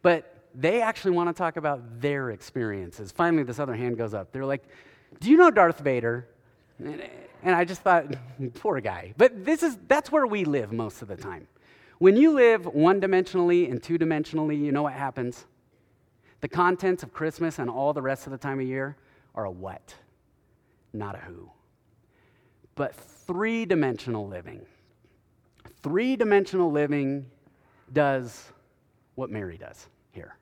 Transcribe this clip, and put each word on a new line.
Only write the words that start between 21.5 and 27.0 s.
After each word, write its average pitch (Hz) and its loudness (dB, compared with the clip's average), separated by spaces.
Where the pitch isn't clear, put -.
But 139 -6
three-dimensional 175 -4
living, 90 -16
three-dimensional 202 2
living 143 0